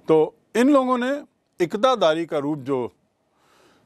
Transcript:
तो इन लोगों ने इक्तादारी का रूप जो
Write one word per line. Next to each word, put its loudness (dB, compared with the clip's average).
तो 2
इन 2
लोगों 2
ने -6
इक्तादारी 0
का -6
रूप -4
जो -6